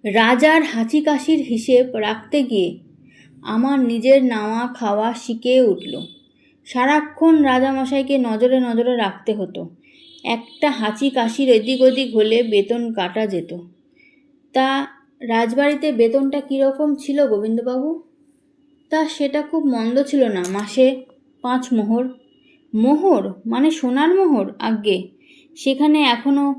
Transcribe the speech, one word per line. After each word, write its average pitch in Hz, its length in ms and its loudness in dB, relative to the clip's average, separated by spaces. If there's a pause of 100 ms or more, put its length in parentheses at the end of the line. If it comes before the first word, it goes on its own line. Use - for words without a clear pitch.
রাজার 247 580 4
হাঁচি 233 380 -2
কাশির 302 400 0
হিসেব 247 560 0
রাখতে 220 460 -2
গিয়ে 196 360 -2 (640)
আমার 226 380 0
নিজের 247 440 4
নাওয়া 226 500 -4
খাওয়া 214 400 -2
শিখে 247 480 0
উঠল। - 400 -2 (640)
সারাক্ষণ 302 760 2
রাজামশাইকে 269 760 0
নজরে 247 420 2
নজরে 240 360 0
রাখতে 208 380 -4
হতো। 180 340 -8 (560)
একটা 233 460 -4
হাঁচি 226 400 -4
কাশির 247 380 -2
এদিক 247 340 2
ওদিক 254 340 2
হলে 220 260 2
বেতন 226 500 -2
কাটা 202 340 -4
যেত। 175 300 -8 (960)
তা 269 340 0 (360)
রাজবাড়িতে 254 720 0
বেতনটা 269 480 2
কীরকম 269 540 0
ছিল 285 320 0
গোবিন্দবাবু? 240 760 -2 (880)
তা 311 180 0
সেটা 285 340 -4
খুব 302 240 -4
মন্দ 247 360 0
ছিল 269 260 2
না, 185 240 -2
মাসে 254 520 0 (380)
পাঁচ 254 300 -2
মোহর। 226 360 0 (680)
মোহর 247 600 2 (120)
মানে 254 240 0
সোনার 302 440 0
মোহর? 302 440 0
আজ্ঞে, 208 500 -2 (480)
সেখানে 294 460 2
এখনও 277 560 0